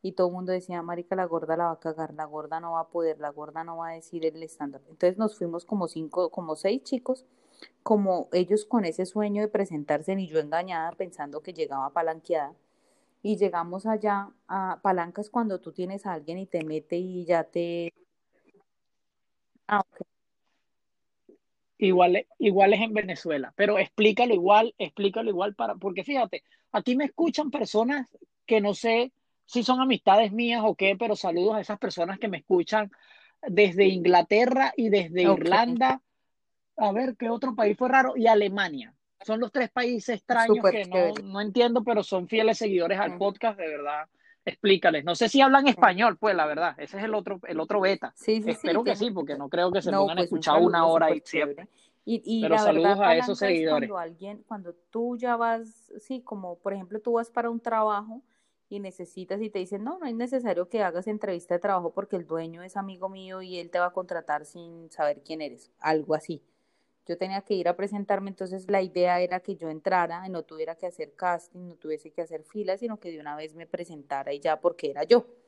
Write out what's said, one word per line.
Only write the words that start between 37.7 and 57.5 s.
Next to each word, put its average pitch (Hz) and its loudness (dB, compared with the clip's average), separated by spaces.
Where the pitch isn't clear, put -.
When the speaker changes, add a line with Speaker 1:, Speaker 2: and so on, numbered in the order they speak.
Speaker 2:
fue 254 0
raro? 262 4
Y 226 2
Alemania. 190 2
Son 220 -4
los 233 -2
tres 247 0
países 240 -2
extraños 226 4
Speaker 1:
Súper - 8
Speaker 2:
que 208 -2
no, 180 2
Speaker 1:
chévere. 202 -12
Speaker 2:
no 196 -8
entiendo, 233 2
pero 220 2
son 180 -2
fieles 226 2
seguidores 190 0
al 202 0
Speaker 1:
Sí. 175 -10
Speaker 2:
podcast, 202 -2
de 165 -6
verdad. 151 -6
Explícales. 170 2
No 165 -2
sé 233 2
si 269 4
hablan 269 8
Speaker 1:
Sí. 262 6
Speaker 2:
español, 202 4
pues, 208 2
la 156 2
verdad. 151 -2
Ese 151 -12
es 208 -6
el 220 -4
otro, 196 -6
el 160 -4
otro 202 0
beta. 185 0
Speaker 1:
Sí, 220 0
sí, 233 -2
sí, 294 -4
Speaker 2:
Espero 240 2
que 247 2
Speaker 1:
tiene - -2
Speaker 2:
sí, 233 -2
porque 147 -6
no 139 -10
creo 180 2
que 185 0
se 180 -2
Speaker 1:
No, 196 2
Speaker 2:
pongan 196 2
a 180 0
Speaker 1:
pues, 175 -2
un 160 -2
Speaker 2:
escuchar 160 4
una 170 4
Speaker 1:
saludo - -
Speaker 2:
hora 165 4
Speaker 1:
súper 156 2
Speaker 2:
y - -8
siempre. 147 -4
Speaker 1:
chévere. - -20
Y, 226 -4
y 220 -2
Speaker 2:
Pero 160 2
Speaker 1:
la 214 4
verdad, 175 4
Speaker 2:
saludos 202 0
a 170 6
esos 185 0
Speaker 1:
palanca 196 0
es 170 2
Speaker 2:
seguidores. 156 0
Speaker 1:
cuando 196 -8
alguien, 175 -12
cuando 185 -12
tú 240 -4
ya 240 -2
vas, 226 -4
sí, 247 -10
como, 185 -12
por 196 -6
ejemplo, 190 -10
tú 233 -2
vas 233 -2
para 233 -2